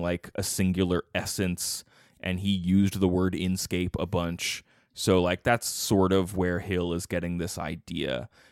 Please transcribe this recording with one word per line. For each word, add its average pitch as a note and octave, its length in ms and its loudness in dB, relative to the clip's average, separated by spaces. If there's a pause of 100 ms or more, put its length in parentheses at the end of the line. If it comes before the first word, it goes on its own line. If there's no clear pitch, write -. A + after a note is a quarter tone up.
like, F2 320 -2
a - 80 -4
singular F#2 640 2 (100)
essence, F2+ 680 -4 (380)
and F2+ 200 -4
he G2+ 100 0
used F#2+ 500 2
the F#2+ 80 4
word F2+ 260 2
inscape F2+ 640 -2
a F2+ 80 0
bunch. F2 560 -4 (300)
So, F#2 300 4
like, F2+ 200 0
that's A#2+ 240 2
sort F#2+ 460 2
of F#2+ 240 2
where F2+ 240 2
Hill F2+ 320 -2
is E2+ 140 -4
getting F2 320 -4
this E2+ 200 -4
idea. D#2 680 -6 (240)